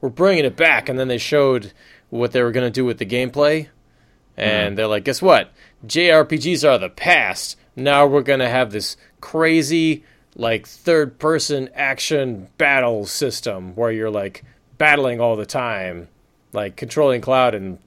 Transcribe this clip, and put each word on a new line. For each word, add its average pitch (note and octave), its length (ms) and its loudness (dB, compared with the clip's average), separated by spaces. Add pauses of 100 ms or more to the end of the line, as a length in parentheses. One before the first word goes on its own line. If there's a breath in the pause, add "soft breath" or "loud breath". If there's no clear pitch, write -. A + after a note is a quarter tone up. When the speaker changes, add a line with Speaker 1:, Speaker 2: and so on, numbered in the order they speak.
Speaker 1:
We're C3+ 80 -4
bringing E3 360 2
it B2 120 -2
back." D#3+ 320 2
And B2+ 100 -4
then C3 100 -2
they A#2+ 100 -2
showed C3 540 0 (360 soft breath)
what A#2+ 240 -2
they B2+ 100 2
were A#2+ 100 0
gonna B2 180 -2
do B2+ 140 -2
with A#2+ 140 -2
the A2 80 -6
gameplay. C#3+ 600 0 (680)
And G#2+ 340 0
Speaker 2:
Mm-hmm. G2+ 60 -8
Speaker 1:
they're A2 120 0
like, G#2 160 -2
"Guess C3+ 180 -4
what? D3 280 4 (360 soft breath)
J E3+ 240 2
R D#3 140 6
P D#3 140 -2
Gs D3 260 -2
are C3+ 140 6
the F#2 100 -4
past. B2+ 680 -2 (200)
Now C#3+ 300 4
we're C#3 160 2
gonna C3 260 0
have A#2+ 240 0
this G#2 240 -8 (240 soft breath)
crazy, D#3+ 840 0 (320 soft breath)
like, A2+ 320 -4
third-person D3+ 1080 -2
action C3+ 760 -4 (100)
battle B2+ 480 2
system F#2+ 680 -6
where A2+ 160 0
you're, A2 180 -4
like, G2+ 320 -6 (360 soft breath)
battling C#3 420 2
all A#2 160 2
the G#2+ 100 -8
time, F#2+ 640 -6 (440)
like, G#2 240 -6
controlling C3 440 0
Cloud B2+ 340 2
and F#2+ 320 -8